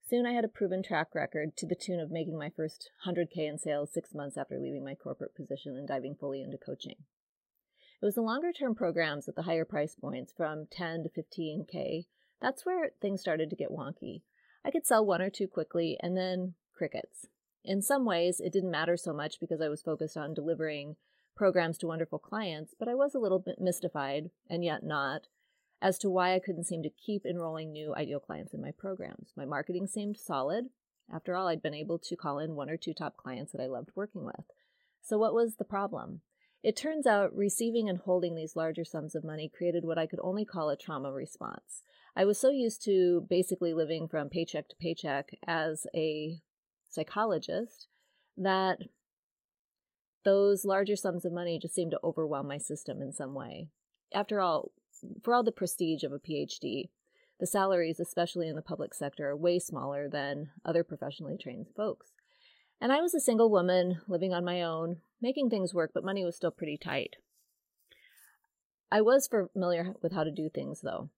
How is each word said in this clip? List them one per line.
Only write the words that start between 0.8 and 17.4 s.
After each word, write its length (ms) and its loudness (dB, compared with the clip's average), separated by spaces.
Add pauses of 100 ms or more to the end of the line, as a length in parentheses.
track 320 -2
record 440 -4
to 100 -6
the 80 0
tune 240 -4
of 100 -4
making 260 -4
my 140 -6
first 400 -6 (140)
hundred 260 0
K 160 -2
in 140 -4
sales 340 -2
six 220 -6
months 200 -6
after 220 -6
leaving 260 -4
my 120 -8
corporate 400 -10
position 420 -8
and 100 -10
diving 320 -4
fully 220 -6
into 160 -10
coaching. 380 -10 (1040)
It 40 -2
was 100 2
the 60 0
longer-term 520 0
programs 560 0
at 60 -10
the 80 -4
higher 200 0
price 300 -2
points, 420 -8
from 360 -4
ten 320 -4
to 60 -4
fifteen 600 -6
K, 360 -4 (340)
that's 240 -2
where 340 -2
things 220 -2
started 300 -2
to 40 -6
get 140 -6
wonky. 540 -8 (420)
I 60 0
could 160 0
sell 180 6
one 160 4
or 80 2
two 180 -2
quickly 540 -2
and 160 0
then 380 -2 (200)
crickets. 520 -6 (360)